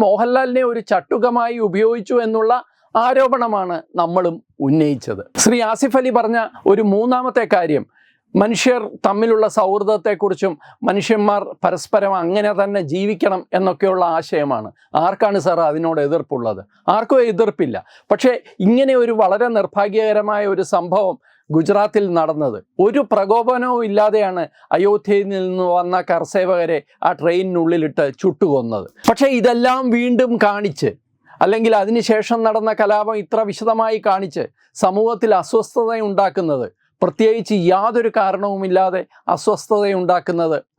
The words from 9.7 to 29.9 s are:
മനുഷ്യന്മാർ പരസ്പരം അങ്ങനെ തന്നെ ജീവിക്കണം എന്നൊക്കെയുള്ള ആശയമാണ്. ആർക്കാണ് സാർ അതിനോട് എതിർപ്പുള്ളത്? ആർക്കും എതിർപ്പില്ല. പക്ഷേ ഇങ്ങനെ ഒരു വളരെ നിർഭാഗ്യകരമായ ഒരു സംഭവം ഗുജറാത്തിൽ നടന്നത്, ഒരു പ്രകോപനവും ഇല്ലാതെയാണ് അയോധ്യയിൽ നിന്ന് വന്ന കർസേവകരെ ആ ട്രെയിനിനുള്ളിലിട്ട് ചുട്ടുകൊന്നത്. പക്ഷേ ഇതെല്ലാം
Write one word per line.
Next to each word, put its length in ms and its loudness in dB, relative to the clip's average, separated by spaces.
മനുഷ്യന്മാർ 540 0
പരസ്പരം 500 0
അങ്ങനെ 360 0
തന്നെ 220 -2
ജീവിക്കണം 480 -2
എന്നൊക്കെയുള്ള 440 0
ആശയമാണ്. 520 -4
ആർക്കാണ് 440 0
സാർ 120 2
അതിനോട് 360 -2
എതിർപ്പുള്ളത്? 540 -4
ആർക്കും 360 2
എതിർപ്പില്ല. 480 -2
പക്ഷേ 220 2
ഇങ്ങനെ 360 2
ഒരു 200 0
വളരെ 340 0
നിർഭാഗ്യകരമായ 960 0
ഒരു 120 -2
സംഭവം 420 -2
ഗുജറാത്തിൽ 480 2
നടന്നത്, 400 -2
ഒരു 160 2
പ്രകോപനവും 760 0
ഇല്ലാതെയാണ് 560 0
അയോധ്യയിൽ 560 2
നിന്ന് 340 -2
വന്ന 200 0
കർസേവകരെ 720 0
ആ 40 2
ട്രെയിനിനുള്ളിലിട്ട് 840 0
ചുട്ടുകൊന്നത്. 640 0
പക്ഷേ 180 2
ഇതെല്ലാം 560 2